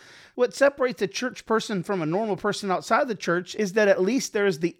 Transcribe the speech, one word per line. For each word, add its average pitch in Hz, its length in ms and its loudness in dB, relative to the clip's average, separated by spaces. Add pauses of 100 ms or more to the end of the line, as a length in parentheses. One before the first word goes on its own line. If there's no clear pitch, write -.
(340)
What 240 200 0
separates 277 480 0
a 208 40 2
church 233 380 -6
person 208 400 -2
from 196 160 -2
a 156 60 -2
normal 196 300 -2
person 202 360 -2
outside 226 340 2
the 233 80 -4
church 175 400 -2
is 202 200 -2
that 214 140 4
at 190 120 6
least 220 320 0
there 202 140 0
is 165 140 0
the 170 200 -2